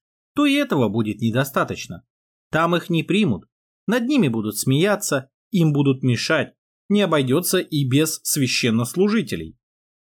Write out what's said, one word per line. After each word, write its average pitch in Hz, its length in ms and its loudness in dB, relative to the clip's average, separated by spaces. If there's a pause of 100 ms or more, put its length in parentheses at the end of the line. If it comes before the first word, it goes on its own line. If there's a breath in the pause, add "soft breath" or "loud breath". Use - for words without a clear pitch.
(340)
то 294 100 2
и 277 80 2
этого 180 380 0
будет 107 320 -2
недостаточно. 117 840 -4 (460)
Там 170 260 2
их 170 140 -6
не 160 120 0
примут, 165 440 0 (400)
над 233 200 0
ними 254 220 2
будут 107 300 -4
смеяться, 185 720 0 (200)
им 160 220 2
будут 139 300 2
мешать, 127 520 0 (340)
не 202 140 2
обойдется 160 560 0
и 151 300 -2
без 151 340 0
священнослужителей. 127 1400 -2 (480)